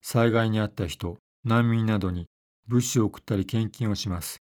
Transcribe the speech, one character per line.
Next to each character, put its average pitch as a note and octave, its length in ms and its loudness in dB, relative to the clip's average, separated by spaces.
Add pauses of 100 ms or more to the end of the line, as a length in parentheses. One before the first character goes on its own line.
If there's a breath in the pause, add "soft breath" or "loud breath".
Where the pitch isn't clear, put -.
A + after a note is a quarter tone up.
災 A#2 300 2
害 A2+ 180 2
に A2 100 2
遭 G#2+ 60 2
っ G2 80 -4
た F#2 140 -4
人、 E2+ 300 -8 (260)
難 A#2 260 2
民 A2+ 160 2
な A2 140 0
ど F#2 120 -2
に F2 160 -6 (400)
物 B2 180 2
資 - 140 0
を A2 60 4
送 - 140 -6
っ - 40 -20
た A2 120 -2
り F#2+ 100 0
献 A2 240 -2
金 A2 200 -4
を G2+ 60 0
し G2 140 -8
ま F2 120 -4
す。 - 160 -12 (120)